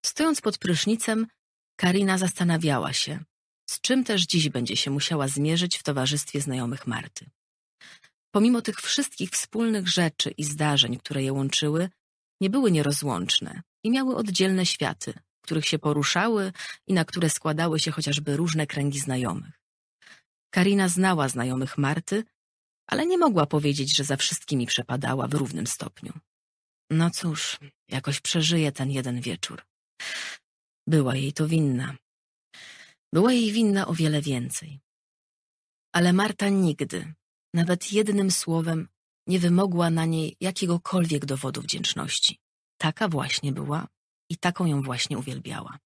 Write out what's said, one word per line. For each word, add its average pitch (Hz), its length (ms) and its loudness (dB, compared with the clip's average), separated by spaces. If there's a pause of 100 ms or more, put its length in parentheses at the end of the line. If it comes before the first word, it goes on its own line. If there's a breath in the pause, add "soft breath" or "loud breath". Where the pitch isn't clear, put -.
Stojąc 311 360 2
pod 208 180 -2
prysznicem, 220 680 0 (500)
Karina 190 420 4
zastanawiała 165 720 2
się, 147 320 -4 (460)
z - 100 -6
czym 262 240 2
też 185 220 2
dziś 160 220 2
będzie 120 280 -2
się - 140 -2
musiała 139 380 0
zmierzyć 156 500 0
w - 40 -8
towarzystwie 139 580 0
znajomych 127 460 -4
Marty. - 440 -8 (1040 loud breath)
Pomimo 233 280 4
tych - 180 -6
wszystkich - 500 -4
wspólnych 214 580 -2
rzeczy 165 420 0
i 151 140 -6
zdarzeń, 147 540 0
które 139 240 -4
je 135 100 0
łączyły, 147 580 0 (500)
nie 190 100 2
były 247 200 4
nierozłączne 143 920 0 (220)
i 220 60 2
miały 262 260 2
oddzielne 190 500 2
światy, - 460 -2
w - 300 -20
których 160 240 -2
się 156 120 0
poruszały 185 760 0 (340 loud breath)
i 190 60 0
na 170 120 4
które 170 260 0
składały 156 500 0
się 165 100 -2
chociażby 147 460 -2
różne 160 300 0
kręgi 143 340 -2
znajomych. 127 600 -4 (960 loud breath)
Karina 190 340 4
znała 175 400 2
znajomych 131 500 -2
Marty, 165 460 -2 (640)
ale 302 200 0
nie 359 120 2
mogła 202 280 4
powiedzieć, 143 500 0
że 143 80 2
za 139 120 0
wszystkimi 131 500 -2
przepadała 127 600 -2
w 139 60 -2
równym 135 320 -2
stopniu. - 460 -8 (800)
No 165 200 2
cóż, - 480 -4 (300)
jakoś 139 320 -4
przeżyje 160 520 2
ten 139 180 -4
jeden 123 300 -2
wieczór. 113 420 -8 (1200 loud breath)
Była 139 300 4
jej 139 160 -2
to 156 140 -2
winna. 139 500 0 (1160 loud breath)
Była 208 200 6
jej 226 200 2
winna 208 340 2
o - 80 -2
wiele 151 280 2
więcej. 139 580 -6 (1120)
Ale 175 180 6
Marta 202 360 2
nigdy, 160 640 0 (400)
nawet 175 380 0
jednym 202 380 2
słowem, 165 580 -2 (380)
nie 185 120 2
wymogła 175 520 4
na 165 140 2
niej 160 360 -2
jakiegokolwiek 170 840 0
dowodu 135 360 -4
wdzięczności. - 760 -2 (420)
Taka 170 280 0
właśnie 143 440 -2
była 143 360 -6 (420)
i 165 60 -4
taką 180 300 0
ją 143 160 2
właśnie 123 360 -4
uwielbiała. - 680 -10